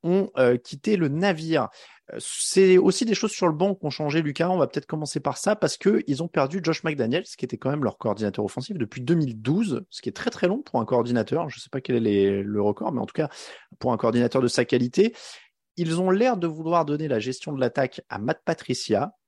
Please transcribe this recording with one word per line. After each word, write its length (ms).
ont, 340
euh, 180
quitté 400
le 140
navire. 580
Euh, 60
c'est 580
aussi 260
des 120
choses 160
sur 160
le 60
banc 220
qui 100
ont 40
changé, 320
Lucas. 280
On 80
va 100
peut-être 180
commencer 340
par 180
ça 200
parce 180
que 320
ils 160
ont 60
perdu 340
Josh 220
McDaniels, 400
qui 180
était 140
quand 120
même 140
leur 140
coordinateur 480
offensif 320
depuis 240
deux 140
mille 260
douze, 480
ce 120
qui 80
est 40
très, 160
très 180
long 140
pour 180
un 60
coordinateur. 640
Je 100
sais 100
pas 120
quel 160
est 40
les, 420
le 180
record, 320
mais 80
en 40
tout 80
cas, 160
pour 120
un 60
coordinateur 440
de 60
sa 160
qualité. 500
Ils 220
ont 100
l'air 280
de 100
vouloir 380
donner 240
la 100
gestion 320
de 80
l'attaque 480
à 100
Matt 280
Patricia 680